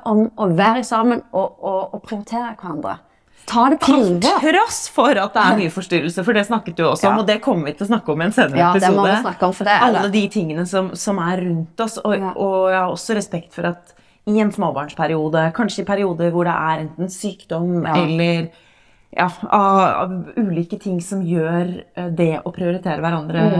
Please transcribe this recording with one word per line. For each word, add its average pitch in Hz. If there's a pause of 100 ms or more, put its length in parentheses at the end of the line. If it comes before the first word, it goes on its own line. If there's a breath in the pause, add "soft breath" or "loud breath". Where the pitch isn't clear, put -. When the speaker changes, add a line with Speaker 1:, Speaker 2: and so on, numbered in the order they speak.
Speaker 1:
om 220
å 214
være 226
sammen 226 (120)
og, -
og, 190
og 202
prioritere 226
hverandre. 151 (500 soft breath)
Ta 240
det 311
på -
Speaker 2:
Til 277
Speaker 1:
alvor. 226
Speaker 2:
tross 339
for 262
at 196
det 220
er 196
mye 170
forstyrrelse, 175
for 240
det 208
snakket 214
du 170
også 160
om, 202
Speaker 1:
Ja. -
Speaker 2:
og 185
det 214
kommer 175
vi 143
til 202
å -
snakke 220
om 156
i 170
en 202
senere 147
Speaker 1:
Ja, 175
det 185
må 196
vi 190
Speaker 2:
episode. 214
Speaker 1:
snakke 185
om, 185
for 202
det 202
er 208
Speaker 2:
Alle 214
Speaker 1:
det. 202
Speaker 2:
de 202
tingene 175
som, 185
som 196
er 175
rundt 170
oss, 226
og, 208
Speaker 1:
Ja. 190
Speaker 2:
og 190
jeg 185
har 185
også 185
respekt 196
for 170
at 175 (340 soft breath)
i 214
en 208
småbarnsperiode, 160
kanskje 208
i 180
perioder 180
hvor 175
det 170
er 160
enten 160
sykdom 175
Speaker 1:
Ja. -
Speaker 2:
eller, 165 (680 soft breath)
ja, 175 (200)
av, 196 (320)
av 175
ulike 180
ting 180
som 190
gjør, 170 (120)
eh, 180
det 160
å 175
prioritere 175
hverandre 165 (180)